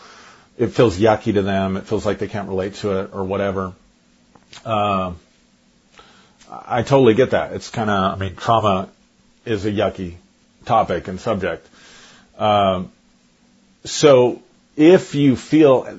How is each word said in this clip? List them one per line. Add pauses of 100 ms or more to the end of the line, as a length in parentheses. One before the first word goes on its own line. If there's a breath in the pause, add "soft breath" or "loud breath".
(560 loud breath)
it
feels
yucky
to
them.
It
feels
like
they
can't
relate
to
it
or
whatever. (920)
Uh, (1400 soft breath)
I
totally
get
that.
It's
kinda,
I
mean,
trauma (560)
is
a
yucky (500)
topic
and
subject. (720 loud breath)
Um, (920)
so (340)
if
you
feel (160)